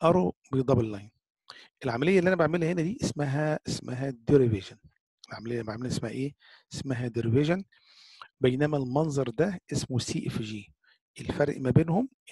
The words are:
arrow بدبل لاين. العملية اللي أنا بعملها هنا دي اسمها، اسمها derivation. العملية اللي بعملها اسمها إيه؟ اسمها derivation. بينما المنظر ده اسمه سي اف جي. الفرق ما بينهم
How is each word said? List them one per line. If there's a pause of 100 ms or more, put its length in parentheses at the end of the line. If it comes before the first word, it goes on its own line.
arrow (220)
بدبل
لاين. (760)
العملية
اللي
أنا
بعملها
هنا
دي
اسمها،
اسمها (200)
derivation. (520)
العملية
اللي
بعملها
اسمها
إيه؟ (380)
اسمها (100)
derivation. (800)
بينما
المنظر
ده (120)
اسمه
سي
اف
جي. (460)
الفرق
ما
بينهم (240)